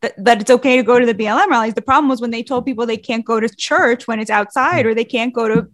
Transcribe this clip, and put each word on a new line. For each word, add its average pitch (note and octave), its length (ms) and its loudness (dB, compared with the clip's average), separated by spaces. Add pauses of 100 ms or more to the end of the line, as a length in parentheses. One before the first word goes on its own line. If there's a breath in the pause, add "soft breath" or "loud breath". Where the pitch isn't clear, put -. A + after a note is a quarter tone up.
that, - 120 -6 (100)
that A3 180 4
it's A3 100 2
okay B3+ 260 4
to B3+ 60 2
go A#3+ 160 4
to B3 80 2
the A#3 80 2
B G#3+ 100 -4
L A3 140 0
M G4+ 100 2
rallies. A3+ 240 0
The G#3+ 80 -6
problem C#4 260 2
was B3+ 140 0
when A#3+ 80 -4
they A#3 140 -6
told B3 220 -4
people A#3+ 200 -4
they A3+ 120 -2
can't A3+ 280 -6
go A3+ 140 0
to A3 100 -2
church B3 580 0
when A3+ 120 -4
it's G#3+ 100 -6
outside, B3 560 0
or A3+ 80 0
they A3+ 120 -2
can't A#3+ 280 -4
go A#3 140 -2
to, - 260 0